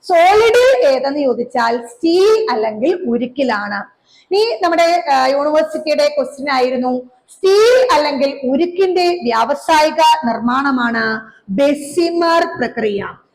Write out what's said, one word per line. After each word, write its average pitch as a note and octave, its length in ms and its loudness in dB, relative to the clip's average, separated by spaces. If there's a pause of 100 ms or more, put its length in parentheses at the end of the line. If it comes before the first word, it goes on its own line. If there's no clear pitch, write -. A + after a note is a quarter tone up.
സോളിഡിൽ A4 800 4
ഏതെന്ന് C#4 320 0
ചോദിച്ചാൽ A#3+ 640 -2
സ്റ്റീൽ G4 640 2
അല്ലെങ്കിൽ A3 440 -2 (140)
ഉരുക്കിലാണ്. A3+ 760 -4 (500)
ഇനി A4 280 -2
നമ്മുടെ, E4+ 500 0
ആ, C4 140 2
യൂണിവേഴ്സിറ്റിയുടെ D4 920 0
ക്വസ്റ്റ്യൻ C4 340 -6
ആയിരുന്നു, B3+ 580 -2 (220)
സ്റ്റീൽ A4 600 4
അല്ലെങ്കിൽ C#4 480 0 (100)
ഉരുക്കിന്റെ F4 720 0
വ്യാവസായിക D#4 1040 0
നിർമ്മാണമാണ് A#3 920 -2 (300)
ബെസിമർ E4+ 920 0 (140)
പ്രക്രിയ. G#3+ 500 -4 (260)